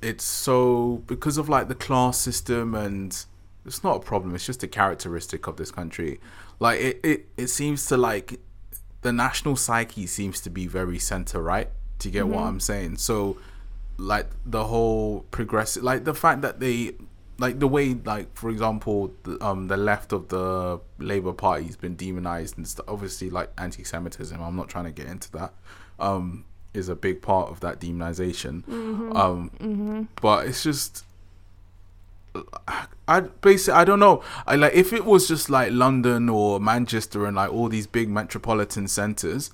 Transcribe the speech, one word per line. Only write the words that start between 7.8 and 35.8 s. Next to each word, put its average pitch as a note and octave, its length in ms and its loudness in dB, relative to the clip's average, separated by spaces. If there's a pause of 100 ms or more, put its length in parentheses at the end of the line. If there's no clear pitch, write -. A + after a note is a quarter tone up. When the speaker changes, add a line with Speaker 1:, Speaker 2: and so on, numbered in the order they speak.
Speaker 1:
to, C#3 100 2
like, A2+ 420 0 (640)
the B2 100 0
national C3 440 0
psyche A2+ 500 -2
seems G2 360 -4
to F2 80 -10
be F2+ 180 -6
very F2+ 300 -2
center-right. F2+ 720 -2 (280)
Do - 100 -6
you F2 40 -6
get G2+ 160 0
what - 100 0
Speaker 2:
Mm-hmm. - 100 -2
Speaker 1:
I'm F#2+ 120 -4
saying? F#2+ 380 -2
So, G2+ 380 0 (600)
like, G2 320 -2 (180)
the A2+ 180 0
whole A2 680 0
progressive, A2 500 -2
like, B2+ 220 0
the D#3 100 0
fact C#3 280 2
that - 180 -4
they, A#2+ 320 0 (460)
like, B2+ 200 -2
the C#3 80 4
way, C3+ 280 4
like, G#2+ 420 -6
for A2+ 140 -6
example, G#2+ 640 0 (120)
the, - 200 -6
um, G2 220 -2
the F#2+ 100 0
left G#2 360 0
of F#2 160 -4
the F#2 520 -2 (180)
Labour F#2 340 -2
Party E2+ 320 0
has E2 120 -10
been F2 200 -8
demonized F2+ 640 -6
and D#2+ 100 -10
stuff. - 200 -12
Obviously, G2+ 400 -8
like, F2 300 -4
anti-Semitism, E2+ 840 -8
I'm E2+ 140 -6
not F2+ 140 -6
trying F2+ 160 -8
to E2 80 -10
get C#2+ 140 -12
into F2+ 260 -14
that, D#2+ 200 -10 (480)
um, F#2 440 -2 (300)
is F#2 140 -4
a F2 80 -4
big F#2 260 -2
part F#2+ 280 0
of E2 100 -12
that F2 200 -6
demonization. E2+ 840 -6
Speaker 2:
Mm-hmm. A3+ 520 -6
Speaker 1:
Um, F2+ 340 2 (100)
Speaker 2:
Mm-hmm. G#3+ 420 -4 (180)
Speaker 1:
but G#2 260 4
it's B2+ 180 -4
just, - 400 -4 (2000)
I, E3+ 140 6
basically, F#3 580 6
I F3 60 12
don't G3+ 160 8
know. F#3+ 220 10 (240)
I, C#3 100 4
like, D3 160 8
if F#3 200 8
it A3 120 0
was F#3 240 8
just, D#3 220 0
like, B2+ 200 4
London B2 600 4